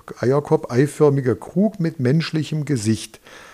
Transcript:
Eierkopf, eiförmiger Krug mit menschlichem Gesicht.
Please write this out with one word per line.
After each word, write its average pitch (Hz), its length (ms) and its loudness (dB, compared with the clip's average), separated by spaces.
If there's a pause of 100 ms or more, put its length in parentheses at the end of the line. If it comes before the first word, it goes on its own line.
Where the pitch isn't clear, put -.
(200)
Eierkopf, 147 500 0
eiförmiger 139 640 2
Krug 202 460 -2
mit 165 200 -4
menschlichem 151 640 0
Gesicht. 113 560 -2 (340)